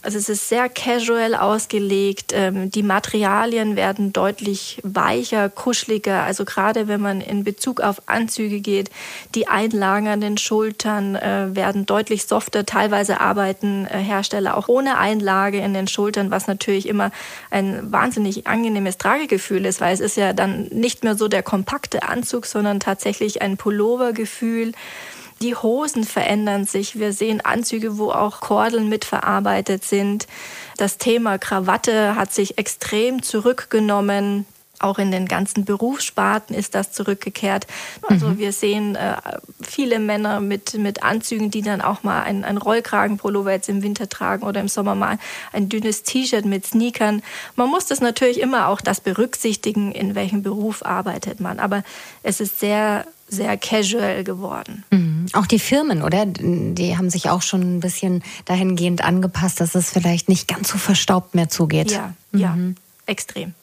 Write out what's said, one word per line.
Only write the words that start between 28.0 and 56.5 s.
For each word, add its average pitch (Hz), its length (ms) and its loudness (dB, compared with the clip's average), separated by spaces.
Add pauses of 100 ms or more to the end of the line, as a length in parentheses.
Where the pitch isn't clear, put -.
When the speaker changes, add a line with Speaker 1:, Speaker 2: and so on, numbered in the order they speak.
Speaker 1:
auch - 300 0
Kordeln 220 480 2
mitverarbeitet 202 960 0
sind. 202 420 0 (500)
Das 202 220 0
Thema 226 400 2
Krawatte 208 760 2
hat 196 160 0
sich - 280 0
extrem 233 640 0
zurückgenommen. 202 1200 2 (340)
Auch 196 180 0
in 196 140 2
den 185 160 0
ganzen 196 380 0
Berufssparten 214 880 0
ist - 200 -4
das 196 180 -2
zurückgekehrt. 196 760 -2 (400)
Also 170 200 4
Speaker 2:
Mhm. 180 120 2
Speaker 1:
wir 202 140 0
sehen, 208 420 0
äh, - 200 -2 (460)
viele 240 380 0
Männer 214 400 0
mit, 202 360 -4
mit 202 280 -2
Anzügen, 214 480 0
die 214 100 -2
dann 208 200 -2
auch 196 220 -2
mal 196 200 0
ein, 196 220 -2
ein 202 120 0
Rollkragenpullover 202 920 0
jetzt 190 180 -2
im 196 140 0
Winter 202 260 -4
tragen 196 340 -4
oder 202 180 -2
im 196 80 -2
Sommer 202 260 0
mal 196 240 0 (340)
ein 196 160 0
dünnes 214 340 -2
T-Shirt 254 420 0
mit 196 200 0
Sneakern. 220 560 0 (340)
Man 247 140 2
muss 359 180 2
das 262 140 -2
natürlich 240 380 2
immer 247 300 2
auch 196 120 0
das - 200 -2
berücksichtigen, 208 880 0
in 202 240 -2
welchem 202 280 -2
Beruf 208 420 -2
arbeitet 185 540 -4
man. 185 200 -6
Aber 202 240 0 (400)
es 196 160 -2
ist 202 200 -4
sehr, 208 460 0 (220)
sehr 202 300 -2
casual 202 640 0
geworden. 190 680 -8
Speaker 2:
Mhm. 165 420 2
Auch 202 120 4
die 220 140 4
Firmen, 269 420 2
oder? 170 240 2
Die 175 720 0